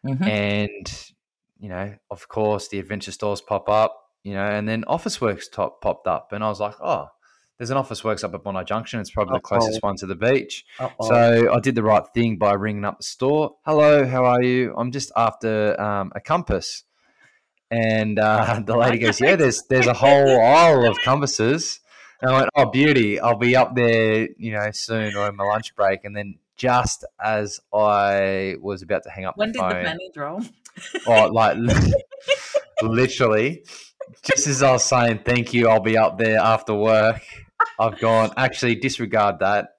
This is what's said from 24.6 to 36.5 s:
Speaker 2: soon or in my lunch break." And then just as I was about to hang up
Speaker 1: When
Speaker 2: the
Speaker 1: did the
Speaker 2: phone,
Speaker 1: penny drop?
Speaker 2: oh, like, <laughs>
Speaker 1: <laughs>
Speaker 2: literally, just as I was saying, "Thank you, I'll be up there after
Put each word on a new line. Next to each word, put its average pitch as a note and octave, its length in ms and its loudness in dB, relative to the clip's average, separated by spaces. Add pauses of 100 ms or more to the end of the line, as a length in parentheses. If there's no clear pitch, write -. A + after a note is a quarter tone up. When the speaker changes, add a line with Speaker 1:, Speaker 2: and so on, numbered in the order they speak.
Speaker 2:
soon G#2+ 440 -6
or G2+ 140 -2
in G2+ 60 -10
my G2+ 100 -4
lunch G#2+ 300 -4
break." G2 280 0
And G2+ 120 -14
then G2+ 240 -12 (180)
just B2 480 -2 (180)
as G#2+ 360 -4 (140)
I G2+ 880 2
was F#2+ 200 -8
about F#2 220 -4
to - 80 -18
hang F#2+ 140 -12
up F#2 120 -8
Speaker 1:
When G#3+ 140 -4
Speaker 2:
the A#3+ 80 -10
Speaker 1:
did F#2 40 -2
the F#2 80 -2
Speaker 2:
phone, F2+ 140 -4
Speaker 1:
penny - 280 -8
drop? D#3 280 -10 (680)
Speaker 2:
oh, A2 200 6
like, A2 300 0 (400)
<laughs> - 480 -6
Speaker 1:
<laughs> - 360 -6
Speaker 2:
literally, A#2+ 840 0 (600)
just C5 240 -2
as C3+ 140 -2
I C3+ 120 4
was B2 100 2
saying, A#2 420 0
"Thank A#2+ 280 -2
you, A#2 160 4
I'll A2 120 6
be A2 160 2
up F#2 200 2
there A2 220 2
after A2 340 2